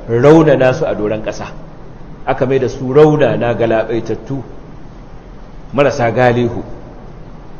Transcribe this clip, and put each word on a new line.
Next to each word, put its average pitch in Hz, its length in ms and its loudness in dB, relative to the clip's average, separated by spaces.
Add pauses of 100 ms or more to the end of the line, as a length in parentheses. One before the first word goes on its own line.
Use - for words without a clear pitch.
raunana 131 640 6
su 156 100 -4
a - 100 0
doron 107 300 -4
ƙasa, 104 280 -8 (720)
aka 135 200 0
mai 135 120 2
da 123 100 -2
su - 240 -8
raunana, 131 600 4
galabaitattu, 113 880 -2 (1300)
marasa 120 400 2
galihu. 120 480 2 (1000)